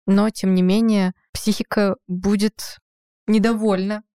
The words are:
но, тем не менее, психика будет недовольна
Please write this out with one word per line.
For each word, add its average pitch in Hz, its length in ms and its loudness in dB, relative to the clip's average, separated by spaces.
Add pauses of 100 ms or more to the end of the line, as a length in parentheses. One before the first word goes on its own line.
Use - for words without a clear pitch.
но, 202 240 2
тем 190 240 -2
не 185 80 2
менее, 196 520 2 (200)
психика 208 600 -2 (120)
будет 196 680 -2 (500)
недовольна 214 760 0 (120)